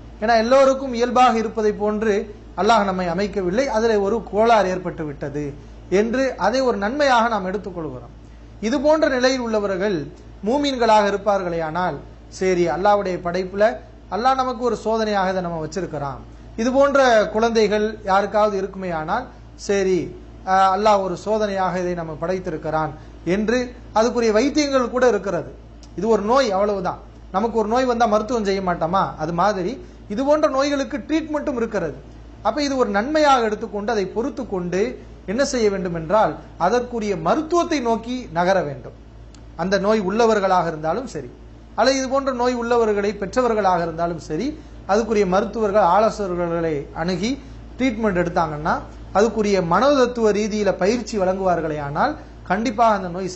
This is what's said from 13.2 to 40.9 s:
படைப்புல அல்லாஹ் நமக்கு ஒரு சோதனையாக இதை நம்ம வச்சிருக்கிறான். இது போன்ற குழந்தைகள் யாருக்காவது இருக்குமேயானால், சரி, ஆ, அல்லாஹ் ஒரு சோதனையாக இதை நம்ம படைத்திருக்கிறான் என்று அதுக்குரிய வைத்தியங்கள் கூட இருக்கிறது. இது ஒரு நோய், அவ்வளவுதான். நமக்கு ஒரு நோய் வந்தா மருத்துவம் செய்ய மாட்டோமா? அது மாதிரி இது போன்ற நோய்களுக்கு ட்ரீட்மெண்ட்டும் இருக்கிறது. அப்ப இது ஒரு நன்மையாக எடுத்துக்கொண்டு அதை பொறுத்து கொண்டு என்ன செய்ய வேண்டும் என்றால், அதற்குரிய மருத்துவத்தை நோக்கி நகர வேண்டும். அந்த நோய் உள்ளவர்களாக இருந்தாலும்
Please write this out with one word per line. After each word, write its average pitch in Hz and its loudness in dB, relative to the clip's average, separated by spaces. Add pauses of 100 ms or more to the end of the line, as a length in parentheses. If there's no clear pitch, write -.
படைப்புல 190 0 (340)
அல்லாஹ் 240 2
நமக்கு 254 -2
ஒரு 226 0
சோதனையாக 214 0
இதை 185 -2
நம்ம 170 -6
வச்சிருக்கிறான். 147 -8 (380)
இது 240 0
போன்ற 262 4
குழந்தைகள் 214 0
யாருக்காவது 202 2
இருக்குமேயானால், 190 -6 (300)
சரி, 190 0 (260)
ஆ, 190 4
அல்லாஹ் 208 4
ஒரு 175 -4
சோதனையாக 196 0
இதை 180 -2
நம்ம 160 -8
படைத்திருக்கிறான் 160 -2 (340)
என்று 220 0 (220)
அதுக்குரிய 233 2
வைத்தியங்கள் 269 2
கூட 247 4
இருக்கிறது. 190 -2 (420)
இது 185 -2
ஒரு 214 4
நோய், 240 2
அவ்வளவுதான். 190 0 (340)
நமக்கு 220 0
ஒரு 208 0
நோய் 247 2
வந்தா 240 2
மருத்துவம் 214 0
செய்ய 196 0
மாட்டோமா? 175 0
அது 156 -4
மாதிரி 190 0 (220)
இது 214 -4
போன்ற 302 4
நோய்களுக்கு 277 -2
ட்ரீட்மெண்ட்டும் 294 -4
இருக்கிறது. 214 -4 (480)
அப்ப 294 0
இது 277 0
ஒரு 240 2
நன்மையாக 269 4
எடுத்துக்கொண்டு 214 -4
அதை 202 0
பொறுத்து 226 -6
கொண்டு 185 -2 (280)
என்ன 233 -2
செய்ய 233 0
வேண்டும் 185 -4
என்றால், 165 0 (220)
அதற்குரிய 214 -2
மருத்துவத்தை 302 0
நோக்கி 233 -4
நகர 175 2
வேண்டும். 131 -10 (640)
அந்த 190 0
நோய் 214 2
உள்ளவர்களாக 190 2
இருந்தாலும் 165 -4